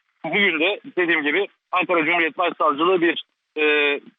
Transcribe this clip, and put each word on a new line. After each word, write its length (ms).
bugün 360
de 200
dediğim 260
gibi 240
Ankara 340
Cumhuriyet 320
Başsavcılığı 640
bir, 220
e, 60